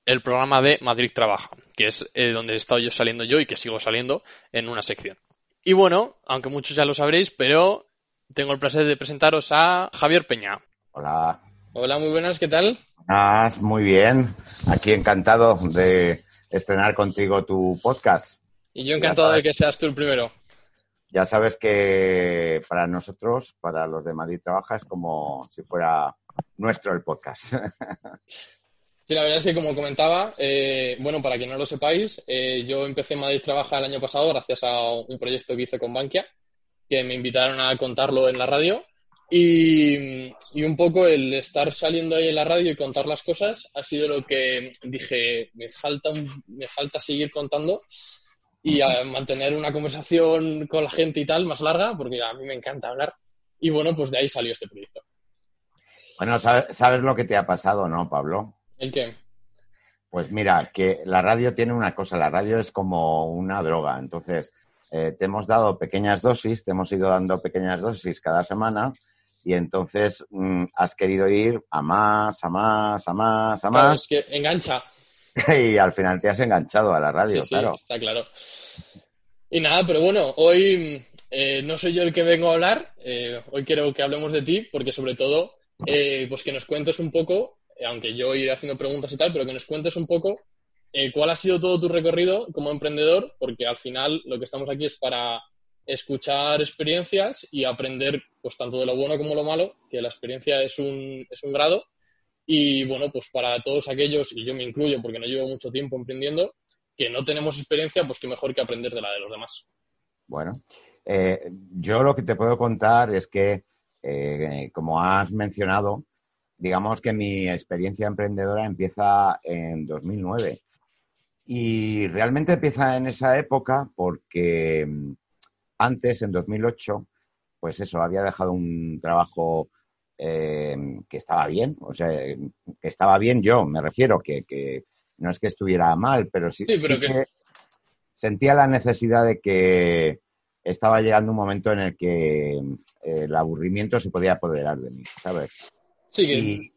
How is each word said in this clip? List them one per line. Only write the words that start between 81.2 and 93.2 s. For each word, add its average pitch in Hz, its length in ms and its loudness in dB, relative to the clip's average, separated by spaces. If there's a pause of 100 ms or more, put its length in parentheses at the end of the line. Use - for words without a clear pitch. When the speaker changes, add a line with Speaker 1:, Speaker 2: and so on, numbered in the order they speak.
Speaker 1:
eh, 135 320 -2
no 156 140 -6
soy 175 160 -2
yo 175 100 2
el 165 100 0
que 170 100 2
vengo 170 280 4
a 165 40 6
hablar, 175 440 0
eh, 120 420 -8 (100)
hoy 139 140 -4
quiero 147 280 2
que 143 100 -2
hablemos 147 300 -2
de 151 100 0
ti, 180 300 -2
porque 131 200 -4
sobre 131 240 -4
todo, 147 360 0 (340)
eh, 139 420 0
pues 131 140 -10
que 143 100 -6
nos 131 120 -8
cuentes 151 360 -2
un 160 100 -4
poco, 180 480 0 (180)
eh, 123 80 -12
aunque 113 320 -8
yo 127 180 -2
iré 135 180 0
haciendo 139 260 -6
preguntas 139 340 -6
y 143 40 -10
tal, 156 160 0
pero 139 120 -2
que 127 80 -8
nos 131 140 -12
cuentes 156 300 -4
un 165 100 -4
poco, 180 320 0 (540)
eh, 139 200 -2
cuál 151 180 2
ha 165 60 2
sido 185 240 0
todo 180 200 2
tu 175 80 0
recorrido 170 640 0
como 147 180 -4
emprendedor, 151 680 0